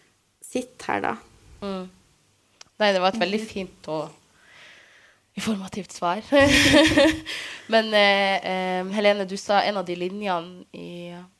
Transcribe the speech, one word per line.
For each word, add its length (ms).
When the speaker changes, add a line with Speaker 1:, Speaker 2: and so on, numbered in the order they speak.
Speaker 1:
sitt 460
her 140
da. 160
Speaker 2:
Mm. 280
Nei, 140
det 80
var 120
et 60
veldig 220
Speaker 1:
Mhm. 60
Speaker 2:
fint 420
og 200
informativt 560
svar. 360
<laughs> 1400
Men, 260
eh, 500
em, 480
Helene, 340
du 120
sa 240
en 160
av 80
de 100
linjene 760
i 360